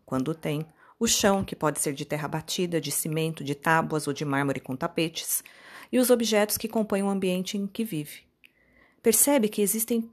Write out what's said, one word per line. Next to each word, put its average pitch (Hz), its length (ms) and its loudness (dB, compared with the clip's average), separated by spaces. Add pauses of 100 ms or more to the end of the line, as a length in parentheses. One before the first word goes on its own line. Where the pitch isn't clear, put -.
quando 131 280 -2
tem, 160 320 -4 (360)
o 226 60 2
chão, 196 360 4
que - 120 -8
pode 147 240 0
ser 151 140 -2
de 143 120 -6
terra 151 220 -4
batida, 165 520 -2
de 147 120 -6
cimento, 160 520 -2
de 139 120 -2
tábuas 160 500 2
ou 147 80 -2
de 147 100 -4
mármore 139 360 0
com - 160 -10
tapetes, 165 680 -4 (480)
e 233 60 2
os 254 140 4
objetos 220 480 2
que 226 80 -6
compõem 214 340 0
o 196 80 0
ambiente 190 480 -2
em 202 80 -4
que 196 180 -6
vive. 151 360 -8 (840)
Percebe 226 480 4
que 208 140 0
existem 226 500 -2